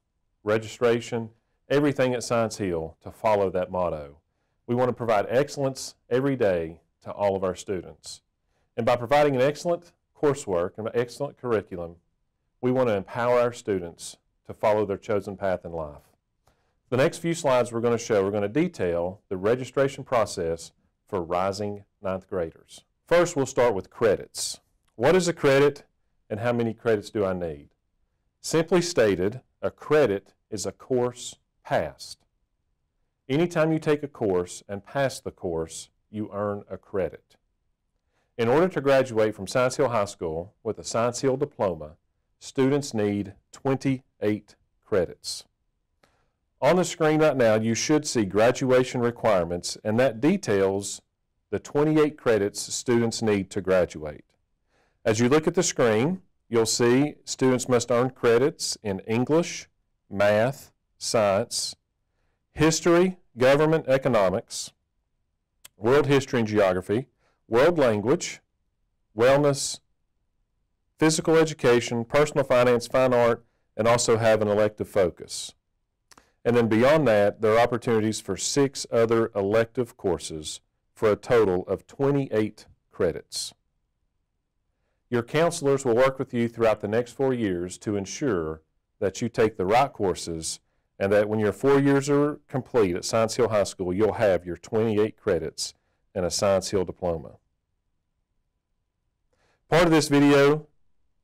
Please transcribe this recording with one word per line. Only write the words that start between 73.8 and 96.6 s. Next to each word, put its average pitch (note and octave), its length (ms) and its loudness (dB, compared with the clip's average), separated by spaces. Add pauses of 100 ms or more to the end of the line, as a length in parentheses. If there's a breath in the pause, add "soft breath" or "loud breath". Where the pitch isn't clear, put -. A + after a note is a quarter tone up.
also A#2 300 4
have A2 220 4
an G#2+ 80 0
elective G#2 400 0
focus. - 680 -4 (880 soft breath)
And A#2+ 100 2
then A#2 120 4
beyond B2+ 400 4
that, G#2 340 2
there G#2+ 120 2
are A2+ 60 4
opportunities A2+ 640 0
for F#2 160 -8
six - 540 -2
other A2+ 440 2
elective A2+ 600 -2
courses D#2+ 640 -6 (320)
for A2 180 2
a G2+ 40 2
total G2 500 2
of - 220 -6
twenty-eight C3+ 800 -4 (240)
credits. - 640 -6 (1500)
Your A#2+ 140 -2
counselors D3 600 0
will A#2 120 2
work C3 240 4
with B2+ 160 -8
you A#2 120 0
throughout A2+ 340 0
the G#2+ 60 -6
next A#2 260 -2
four C3+ 200 -2
years F#2 460 -4
to G#2 160 -4
ensure F#2 640 -4 (380)
that G2 240 -4
you A#2+ 40 -4
take A2+ 300 0
the F#2 80 -2
right B2+ 260 2
courses E2 680 -6 (400)
and G2 120 0
that G#2 160 4
when G#2+ 120 -2
your G#2 120 2
four C#3 280 2
years C#3 280 2
are D3 400 0
complete A2+ 480 -2
at F#2+ 80 -8
Science A2+ 320 -2
Hill A#2 140 0
High G#2+ 140 2
School, F2+ 280 -6
you'll G2 220 0
have G2+ 320 0
your F2 100 -8
twenty-eight A2 600 -2
credits - 560 -4 (400)
and F#2+ 100 -4
a F2 60 -2
Science G2 400 0